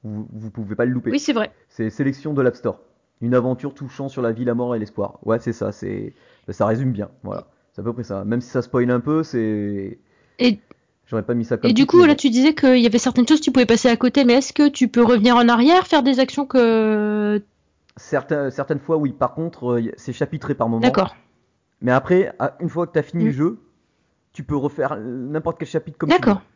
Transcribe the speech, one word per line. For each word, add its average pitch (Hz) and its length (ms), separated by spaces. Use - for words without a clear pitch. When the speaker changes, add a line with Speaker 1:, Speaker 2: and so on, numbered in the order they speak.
Speaker 1:
Vous, 107 280
vous 110 180
pouvez 104 240
pas 120 120
le 127 40
louper. 123 200
Speaker 2:
Oui, 285 100
c'est 285 140
vrai. 214 180
Speaker 1:
C'est 110 220
sélection 139 420
de 139 100
l'App 120 140
Store. - 240
Une 120 140
aventure 127 400
touchant 139 340
sur 131 140
la 117 100
vie, 120 120
la 120 100
mort 123 200
et 113 40
l'espoir. 104 440
Ouais, 110 160
c'est - 140
ça, 104 180
c'est, 101 440
ça 101 180
résume 123 260
bien. 101 180
Voilà. 98 260
C'est 98 80
à - 20
peu 117 80
près 117 120
ça. 98 200
Même 117 160
si 123 100
ça 127 120
spoil 123 280
un 123 100
peu, 151 220
c'est 104 760
Speaker 2:
Et 247 220
Speaker 1:
j'aurais 110 160
pas 120 120
mis 117 100
ça 117 120
comme - 140
Speaker 2:
et - 40
du 247 80
Speaker 1:
titre, 277 100
Speaker 2:
coup, 349 80
Speaker 1:
mais 349 60
Speaker 2:
là, 294 80
Speaker 1:
bon. 285 40
Speaker 2:
tu 269 120
disais 262 240
qu'il 254 260
y 233 60
avait 233 120
certaines 247 300
choses 302 120
que - 40
tu 262 80
pouvais 247 140
passer 233 220
à 233 80
côté, 254 280
mais 240 100
est-ce 269 180
que 294 160
tu 262 200
peux 240 160
revenir 240 320
en 240 120
arrière, 285 380
faire 294 160
des 262 180
actions 269 260
que 214 960
Speaker 1:
Certains, 139 540
certaines 139 280
fois, 160 180
oui. 147 160
Par - 220
contre, 156 400
euh, 120 80
y 113 80
a, - 60
c'est - 180
chapitré 147 400
par 117 140
moment. 113 120
Speaker 2:
D'accord. 226 340
Speaker 1:
Mais 123 100
après, 180 460
à, - 220
une 170 100
fois 170 160
que 165 60
t'as 151 100
fini 170 220
Speaker 2:
Mm. - 20
Speaker 1:
le 151 60
jeu, 160 260
tu 143 120
peux 143 120
refaire, 143 360
euh, 123 360
n'importe 156 300
quel 160 100
chapitre 160 300
comme 156 100
tu 320 60
veux. 359 60
Speaker 2:
D'accord. 202 220